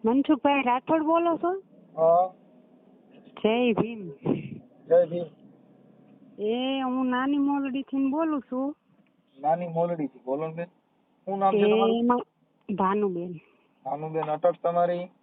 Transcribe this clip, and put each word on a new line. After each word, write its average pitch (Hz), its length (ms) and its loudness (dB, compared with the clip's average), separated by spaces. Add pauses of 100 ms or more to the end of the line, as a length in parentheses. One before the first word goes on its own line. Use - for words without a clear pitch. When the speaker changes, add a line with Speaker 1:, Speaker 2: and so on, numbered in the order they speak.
Speaker 1:
મનસુખભાઈ 277 560 2
રાઠોડ 262 420 0
બોલો 330 340 2
છો? 339 120 -2 (480)
Speaker 2:
હા. 170 340 4 (1120)
Speaker 1:
જય 233 300 2
ભીમ. 202 380 -4 (760)
Speaker 2:
જય 170 180 6
ભીમ. 170 200 -6 (1120)
Speaker 1:
એ, 254 420 -2
હું 254 260 -2
નાની 262 300 0
મોલડીથી 277 720 -2
બોલું 302 320 -2
છું. 269 340 -6 (680)
Speaker 2:
નાની 170 260 -2
મોલડીથી. 165 580 -4
બોલો 143 220 -4
ને 160 60 -8
બેન. 170 140 -10 (580)
શું 196 140 -6
નામ 196 120 4
છે 214 80 2
Speaker 1:
એ, 208 140 6
Speaker 2:
તમારું? 226 240 2
Speaker 1:
એમાં 240 240 2 (540)
ભાનુબેન. 185 680 -2 (440)
Speaker 2:
ભાનુબેન, 156 440 -4
અટક 165 320 0
તમારી? 175 480 -2 (140)